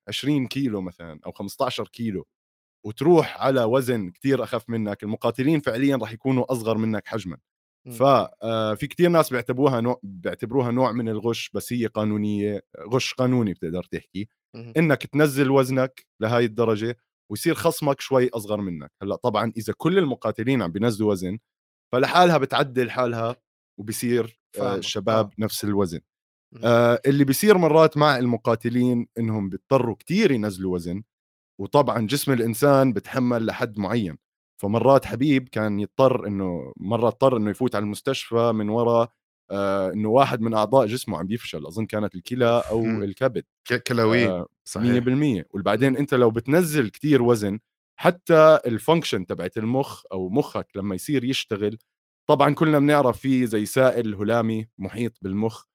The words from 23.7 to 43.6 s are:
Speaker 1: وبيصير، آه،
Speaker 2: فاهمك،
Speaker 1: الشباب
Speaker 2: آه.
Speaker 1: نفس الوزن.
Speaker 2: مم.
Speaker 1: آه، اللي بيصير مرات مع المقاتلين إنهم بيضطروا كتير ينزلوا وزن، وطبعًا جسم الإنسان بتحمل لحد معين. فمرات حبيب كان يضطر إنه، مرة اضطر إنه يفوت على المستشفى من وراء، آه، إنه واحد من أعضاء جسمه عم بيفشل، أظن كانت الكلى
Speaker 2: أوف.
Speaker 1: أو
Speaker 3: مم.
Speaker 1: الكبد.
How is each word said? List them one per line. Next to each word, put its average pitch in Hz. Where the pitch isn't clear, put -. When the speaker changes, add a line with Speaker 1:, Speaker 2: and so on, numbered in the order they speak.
Speaker 1:
وبيصير، 113
آه، 104
Speaker 2:
فاهمك، 101
Speaker 1:
الشباب 110
Speaker 2:
آه. 98
Speaker 1:
نفس 107
الوزن. 98
Speaker 2:
مم. 117
Speaker 1:
آه، 120
اللي 139
بيصير 185
مرات 160
مع 147
المقاتلين 120
إنهم 110
بيضطروا 117
كتير 190
ينزلوا 95
وزن، 87
وطبعًا 113
جسم 139
الإنسان 131
بتحمل 120
لحد 107
معين. 98
فمرات 117
حبيب 131
كان 107
يضطر 117
إنه، 90
مرة 113
اضطر 127
إنه 107
يفوت 120
على 104
المستشفى 117
من 107
وراء، 117
آه، 98
إنه 107
واحد 127
من 113
أعضاء 110
جسمه 107
عم 90
بيفشل، 87
أظن 101
كانت 107
الكلى 123
Speaker 2:
أوف. -
Speaker 1:
أو 110
Speaker 3:
مم. 110
Speaker 1:
الكبد. 101